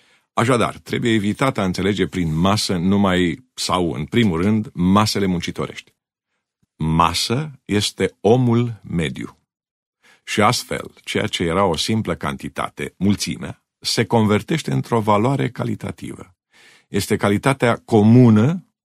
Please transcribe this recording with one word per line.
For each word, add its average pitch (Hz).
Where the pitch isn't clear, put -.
Așadar, 113
trebuie 117
evitată 107
a 95
înțelege 92
prin 82
masă 98
numai 92
sau, 87
în 67
primul 98
rând, 107
masele 101
muncitorești. -
Masă 85
este 95
omul 120
mediu. 73
Și -
astfel, -
ceea 104
ce -
era 87
o 85
simplă 92
cantitate, 69
mulțimea, -
se -
convertește 107
într-o 127
valoare 113
calitativă. -
Este 101
calitatea 117
comună, 117